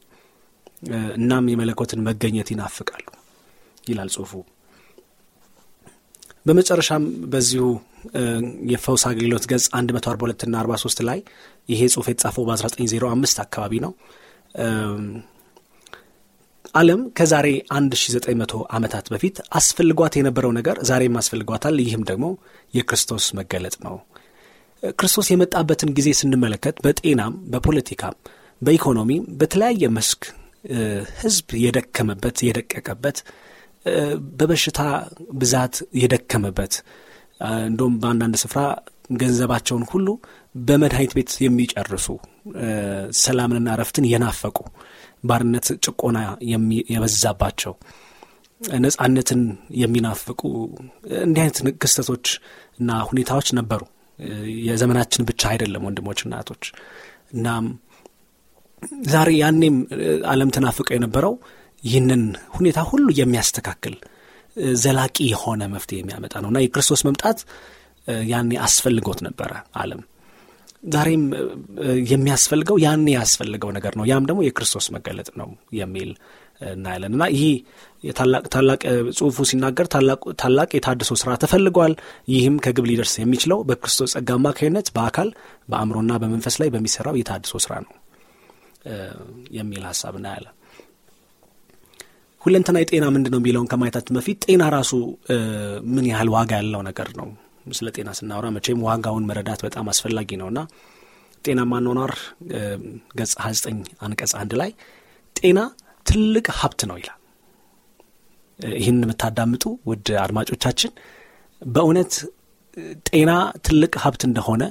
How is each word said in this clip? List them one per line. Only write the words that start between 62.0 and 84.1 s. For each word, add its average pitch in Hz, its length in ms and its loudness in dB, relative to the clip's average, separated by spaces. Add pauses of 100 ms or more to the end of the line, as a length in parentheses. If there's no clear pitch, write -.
ሁኔታ 170 320 2
ሁሉ 269 300 4
የሚያስተካክል፣ 123 800 0 (800)
ዘላቂ 131 480 2
የሆነ 110 440 -2
መፍትሄ 98 280 -8
የሚያመጣ 95 400 -10
ነው 101 120 -6
እና 120 120 2
የክርስቶስ 135 420 2
መምጣት - 360 2 (880)
ያኔ 120 320 0
አስፈልጎት 117 640 0
ነበረ - 280 -8 (240)
ዓለም። - 260 -8 (800)
ዛሬም 156 400 2 (840)
የሚያስፈልገው 139 720 4
ያኔ 156 320 6
ያስፈልገው 107 600 0
ነገር 98 220 -6
ነው። 107 120 -2
ያም 135 200 4
ደግሞ 175 160 0
የክርስቶስ 113 480 -2
መገለጥ - 460 -10
ነው 104 120 -10 (240)
የሚል 95 380 -6 (520)
እናያለን። 95 500 -8
እና 147 160 2
ይሄ 143 160 2 (600)
የታላቅ፣ 131 440 0
ታላቅ 135 320 0 (300)
ጽሑፉ 139 340 -2
ሲናገር 131 440 0
ታላቅ፣ 135 320 2 (160)
ታላቅ 135 340 2
የታድሶ 127 460 -2
ስራ - 200 -2
ተፈልጓል። 175 580 4 (340)
ይህም 131 320 4
ከግብ 120 260 2
ሊደርስ 117 300 0
የሚችለው 131 480 2
በክርስቶስ - 480 0